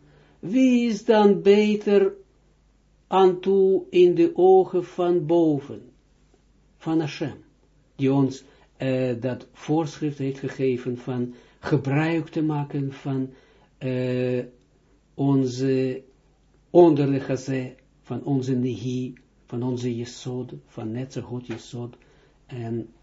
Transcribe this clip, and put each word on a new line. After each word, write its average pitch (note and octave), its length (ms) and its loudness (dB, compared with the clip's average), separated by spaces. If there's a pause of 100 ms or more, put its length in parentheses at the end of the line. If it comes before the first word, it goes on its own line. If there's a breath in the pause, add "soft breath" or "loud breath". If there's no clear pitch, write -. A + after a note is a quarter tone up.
(400 soft breath)
wie A#3+ 500 2
is G#3 160 -6
dan G3+ 360 6
beter G3+ 720 4 (920)
aan F#3 320 4
toe F#3+ 500 2
in F3+ 260 6
de E3 200 4
ogen F3+ 500 4
van F3 400 -2
boven, D3+ 560 0 (960)
van D#3+ 220 -2
Hashem, C#3+ 340 -6 (640)
die C3+ 180 0
ons, C3+ 300 0 (340 soft breath)
eh, B2+ 440 -4
dat B2+ 320 -6
voorschrift D3+ 640 -4
heeft C3+ 220 -6
gegeven C3 580 -4
van B2 360 -8 (260 loud breath)
gebruik D#3 680 -2
te D#3+ 140 -4
maken C#3+ 500 -4
van, C3+ 360 -6 (480 soft breath)
eh, B2+ 640 -2 (680)
onze C3 880 -2 (680)
onderlige C#3 680 4
ze, C3 360 -6 (280)
van - 220 -10
onze C3+ 320 -2
nehi, B2 580 -4 (320)
van A#2+ 180 -8
onze B2 320 -4
jesod, B2 580 -10 (120)
van A2+ 260 -12
Netzachot B2 560 -10
jesod, A#2 500 -12 (480 soft breath)
en A#2 440 -10 (140)